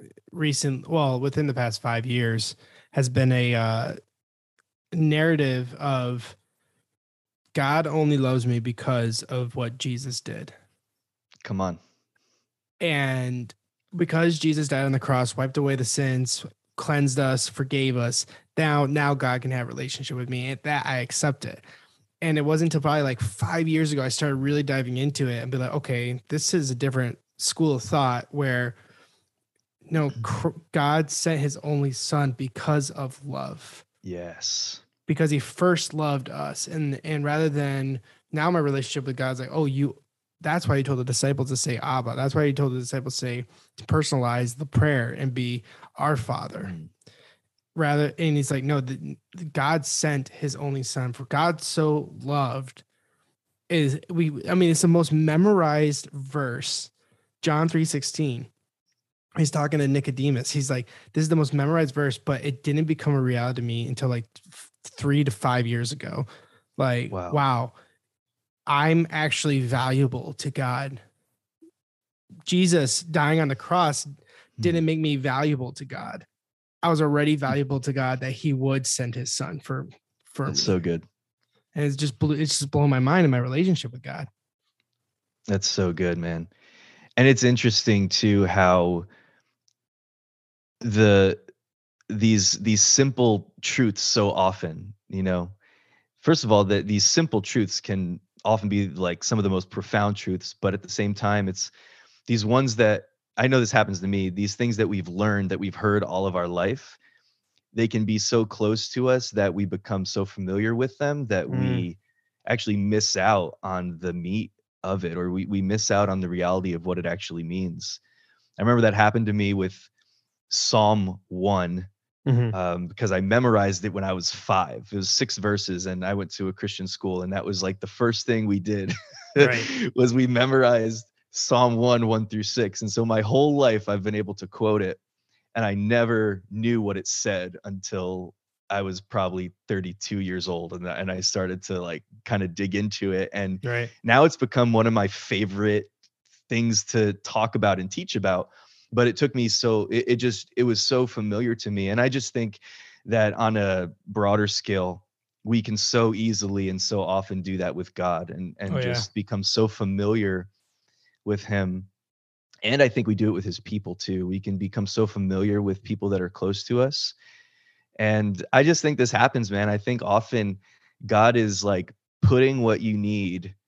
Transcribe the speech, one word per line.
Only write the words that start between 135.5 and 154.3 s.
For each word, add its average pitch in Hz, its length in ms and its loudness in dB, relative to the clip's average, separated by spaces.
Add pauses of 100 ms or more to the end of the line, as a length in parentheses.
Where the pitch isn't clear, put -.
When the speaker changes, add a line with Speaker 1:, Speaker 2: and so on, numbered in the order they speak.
Speaker 2:
and 113 120 -2
I 101 80 0
never 110 760 2
knew 113 300 0
what 101 160 -2
it 90 100 -8
said 92 580 -4
until 92 720 -8 (360)
I 101 100 -2
was 95 220 -6
probably 92 500 -4 (160)
thirty-two 98 520 -6
years 92 280 -4
old, 85 240 -6
and, 90 160 -10
and 92 240 -6
I 92 80 -6
started 92 440 -2
to, 95 140 -4
like, 85 260 -8 (200)
kinda 98 240 -2
dig 92 260 -4
into 101 380 -2
it. 92 220 -2
And 95 280 -4
Speaker 1:
Right. 120 280 -4 (120)
Speaker 2:
now 123 220 8
it's 165 140 4
become 120 340 2
one 113 140 6
of 113 80 4
my 101 140 4
favorite 104 800 0 (580)
things 117 360 2
to 107 280 2
talk 110 420 -2
about 101 260 2
and 92 100 -6
teach - 260 -6
about. 95 320 0 (440)
But 120 160 4
it 110 80 0
took 143 180 0
me 120 140 0
so, 110 420 2
it, 113 160 2
it 123 100 4
just, 117 400 -4
it 120 60 2
was 120 180 2
so 127 240 2
familiar 113 520 -2
to - 160 -10
me. 98 160 -2
And 107 120 0
I 127 80 4
just 131 240 -4
think 113 280 -4 (460)
that 107 280 2
on 110 220 0
a 95 340 0 (160)
broader 104 400 2